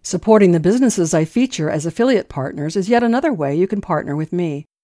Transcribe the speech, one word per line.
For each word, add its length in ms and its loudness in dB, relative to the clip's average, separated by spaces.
Supporting 480 4
the 80 4
businesses 540 2
I 120 2
feature 440 -2
as 160 -4
affiliate 440 0
partners 460 -8
is 140 -2
yet 140 2
another 300 0
way 220 -2
you 120 2
can 140 -4
partner 340 -4
with 160 -6
me. 340 -4